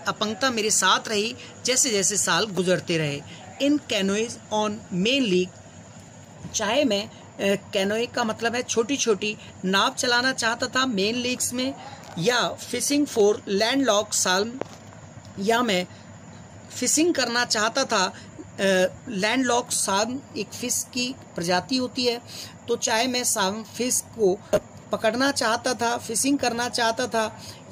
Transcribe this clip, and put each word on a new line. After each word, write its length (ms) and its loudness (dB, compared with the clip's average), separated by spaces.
अपंगता 420 -2
मेरे 200 0
साथ 380 4
रही 280 -2
जैसे 240 2
जैसे 280 2
साल 280 2
गुजरते 520 0
रहे। 240 -2
In 180 4
canoes 520 0
on 200 0
main 280 2
lake, 280 2
चाहे 300 2
मैं, 260 0
अ, 640 -2
canoe 320 0
का 180 -2
मतलब 320 -2
है 80 -2
छोटी-छोटी 760 0
नाव 280 4
चलाना 400 2
चाहता 340 0
था 180 0
Main 300 0
Leagues 380 -2
में, 200 0
या 380 2
fishing 520 0
for 260 6
landlocked 800 2
salmon, 500 0
या 240 2
मैं 240 0
fishing 340 4
करना 320 0
चाहता 380 2
था, 220 2
अ, 80 -2
लैंडलॉक 640 2
साल्मन 480 0
एक 100 -4
फिश 460 -4
की 220 -4
प्रजाति 420 0
होती 280 -2
है, 160 0
तो 80 0
चाहे 320 2
मैं 160 -2
साल्मन 400 0
fish 400 -2
को 200 2
पकड़ना 400 2
चाहता 420 0
था, 240 0
fishing 420 0
करना 300 0
चाहता 380 0
था, 340 -2